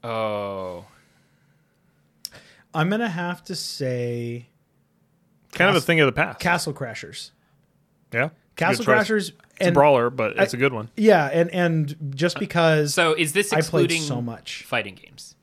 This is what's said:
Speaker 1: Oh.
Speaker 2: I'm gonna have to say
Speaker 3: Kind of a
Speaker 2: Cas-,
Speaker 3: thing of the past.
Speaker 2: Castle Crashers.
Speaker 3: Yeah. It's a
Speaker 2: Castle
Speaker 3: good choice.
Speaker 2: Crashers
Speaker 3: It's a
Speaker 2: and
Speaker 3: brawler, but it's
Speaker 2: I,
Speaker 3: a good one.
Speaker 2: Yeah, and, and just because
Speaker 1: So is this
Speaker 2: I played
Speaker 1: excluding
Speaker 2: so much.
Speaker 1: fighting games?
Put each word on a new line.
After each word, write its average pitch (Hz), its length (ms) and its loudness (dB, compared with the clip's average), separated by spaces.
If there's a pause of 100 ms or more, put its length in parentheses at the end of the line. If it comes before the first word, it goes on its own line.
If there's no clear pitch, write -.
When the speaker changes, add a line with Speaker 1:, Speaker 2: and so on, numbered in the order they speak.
Speaker 1:
Oh. 101 800 -6 (1900)
Speaker 2:
I'm 165 160 0
gonna 220 200 0
have 175 360 -6
to 180 100 -10
say 120 920 -6 (1040)
Speaker 3:
Kind 180 180 2
of 196 60 4
a 165 40 4
Speaker 2:
Cas-, - 60 -4
Speaker 3:
thing 165 140 2
of 147 60 8
the 127 60 4
past. 160 280 -4
Speaker 2:
Castle 170 340 -2
Crashers. - 580 -12 (840)
Speaker 3:
Yeah. 120 120 0
It's - 80 -10 (200)
a - 20 -20
Speaker 2:
Castle 196 300 0
Speaker 3:
good - 120 2
choice. 208 100 0
Speaker 2:
Crashers 214 120 0
Speaker 3:
It's 175 140 -8 (280)
a - 40 0
Speaker 2:
and 175 80 2
Speaker 3:
brawler, 139 360 6
but 120 300 -4
it's - 140 2
Speaker 2:
I, 123 40 -6
Speaker 3:
a - 20 -6
good 135 140 2
one. 113 220 -8
Speaker 2:
Yeah, 208 360 6
and, 170 200 2
and 156 640 -2
just 170 240 -2
because 160 540 2
Speaker 1:
So 165 200 4
is 156 200 0
this 202 200 0
Speaker 2:
I 151 80 2
played 156 300 2
Speaker 1:
excluding 165 100 -2
Speaker 2:
so 131 200 -4
much. - 420 -10
Speaker 1:
fighting 101 320 -6
games? - 480 -20